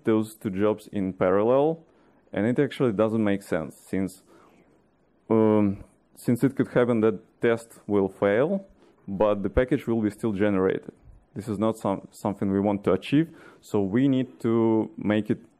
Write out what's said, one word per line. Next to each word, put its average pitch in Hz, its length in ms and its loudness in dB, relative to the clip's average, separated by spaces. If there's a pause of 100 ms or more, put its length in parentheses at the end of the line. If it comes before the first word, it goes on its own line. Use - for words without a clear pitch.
those 110 300 0
two - 160 -6
jobs 104 420 0
in 92 220 -4
parallel, 123 720 0 (460)
and 101 140 -2
it 123 120 0
actually 135 340 0
doesn't 110 320 0
make 101 180 0
sense, 80 340 -6 (120)
since, 92 340 -6 (1080)
um, 107 520 4 (340)
since - 280 0
it 135 100 0
could - 140 -2
happen 120 320 2
that 107 200 2 (200)
test 117 460 -2
will 98 220 0
fail, 131 580 0 (420)
but 101 340 0
the 98 60 -4
package 127 380 -2
will 113 160 -2
be 104 80 0
still 113 220 -4
generated. 95 600 0 (420)
This 107 140 -10
is 104 100 -6
not 110 200 -2
some-, 98 340 -4
something 101 400 -4
we 98 80 2
want 101 240 -2
to 95 80 2
achieve, 143 360 0 (320)
so - 200 -4
we 101 260 0
need 131 340 -2
to 113 560 0
make 107 340 -2
it - 100 -2 (200)